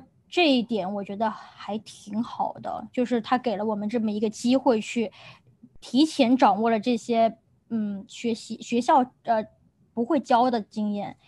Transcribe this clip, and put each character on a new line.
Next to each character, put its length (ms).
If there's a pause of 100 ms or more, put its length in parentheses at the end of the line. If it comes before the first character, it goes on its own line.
(340)
这 160
一 140
点 280
我 120
觉 120
得 140
还 480
挺 460
好 300
的， 380
就 140
是 160
他 160
给 180
了 80
我 120
们 120
这 120
么 120
一 80
个 80
机 300
会 240
去 300 (680)
提 240
前 320
掌 240
握 120
了 80
这 180
些， 400 (320)
嗯， 380
学 260
习， 260
学 220
校， 240 (200)
呃， 200 (480)
不 100
会 160
教 300
的 100
经 340
验。 220 (120)